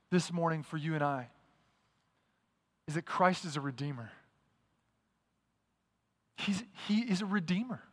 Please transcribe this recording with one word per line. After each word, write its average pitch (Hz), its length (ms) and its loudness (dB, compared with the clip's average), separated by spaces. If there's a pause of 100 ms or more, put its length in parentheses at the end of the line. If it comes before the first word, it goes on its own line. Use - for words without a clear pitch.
this 170 240 2
morning 165 300 0
for - 120 -8
you 156 200 -2
and 147 80 2
I 135 260 -2 (1600)
is 151 60 -2
that 170 100 -2
Christ 185 400 4
is 143 100 -6
a 143 60 -2
redeemer. 135 500 -6 (2250)
He's, 196 260 -2 (280)
he 214 140 6
is 202 180 2
a 214 40 -2
redeemer. 190 560 0 (120)